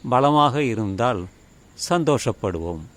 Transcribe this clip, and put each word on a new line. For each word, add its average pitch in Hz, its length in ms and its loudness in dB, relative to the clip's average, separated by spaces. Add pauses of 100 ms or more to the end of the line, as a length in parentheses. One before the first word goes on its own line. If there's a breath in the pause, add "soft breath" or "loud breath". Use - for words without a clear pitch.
பலமாக 143 600 4
இருந்தால் 107 540 -2 (600)
சந்தோஷப்படுவோம். 98 1040 -2 (120)